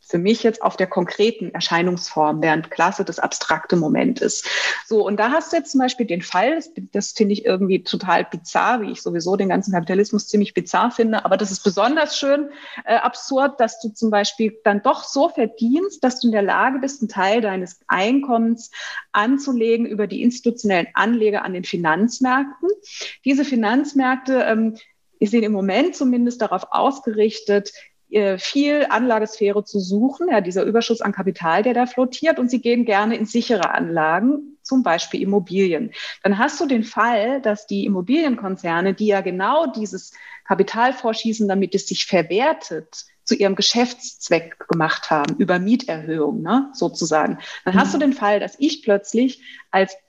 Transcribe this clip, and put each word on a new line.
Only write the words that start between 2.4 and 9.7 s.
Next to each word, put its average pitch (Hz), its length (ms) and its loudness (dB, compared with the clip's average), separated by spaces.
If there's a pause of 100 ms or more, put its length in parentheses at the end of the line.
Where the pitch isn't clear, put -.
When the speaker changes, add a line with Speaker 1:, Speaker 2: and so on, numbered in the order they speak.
Speaker 1:
während 160 260 0
Klasse 190 340 0
das 170 140 -8
abstrakte - 580 -2
Moment 143 460 2
ist. - 260 -2 (380)
So, 214 180 2
und 202 160 -2
da 226 120 2
hast 311 200 -2
du 339 60 0
jetzt 330 140 -4
zum 269 80 2
Beispiel 254 260 0
den 175 160 -4
Fall, 214 360 0
das, - 120 -10 (220)
das 202 220 -4
finde 202 200 2
ich 202 100 -4
irgendwie 190 400 2
total 180 400 0
bizarr, 190 600 -2
wie 196 80 -8
ich - 100 -12
sowieso 170 340 -2
den 196 140 0
ganzen 185 240 0